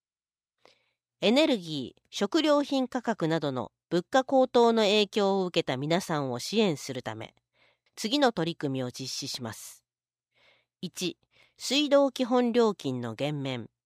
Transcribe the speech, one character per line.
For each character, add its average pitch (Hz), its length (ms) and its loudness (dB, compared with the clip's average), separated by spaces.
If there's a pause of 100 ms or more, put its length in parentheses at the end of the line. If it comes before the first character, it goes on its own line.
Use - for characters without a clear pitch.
(1200)
エ 196 120 4
ネ 294 140 4
ル 262 120 2
ギ 156 400 -8
ー、 - 120 -20
食 240 320 -2
料 294 200 4
品 269 260 -2
価 254 140 -6
格 185 260 -2
な 160 120 0
ど 147 100 -4
の 127 220 -6 (180)
物 175 180 0
価 262 160 2
高 262 240 2
騰 233 240 6
の 226 100 2
影 208 260 2
響 196 320 2
を 185 60 0
受 175 140 0
け - 40 -2
た 135 120 -2
皆 156 240 0
さ 156 180 -4
ん 139 120 -4
を 120 80 -4
支 202 220 -4
援 185 160 2
す - 180 -12
る 127 80 -8
た 110 120 -8
め、 107 200 -14 (640)
次 226 220 -2
の 269 120 6
取 165 220 -2
り - 40 -10
組 139 180 -4
み 131 80 -2
を 123 80 -4
実 131 180 -12
施 - 200 -8
し - 140 -8
ま 110 100 -8
す。 - 300 -18 (960)
一、 180 380 -8 (400)
水 285 300 0
道 277 220 6
基 254 140 -2
本 247 280 2
料 226 220 4
金 127 260 -4
の 117 140 -6
減 143 280 -4
免。 127 260 -6 (180)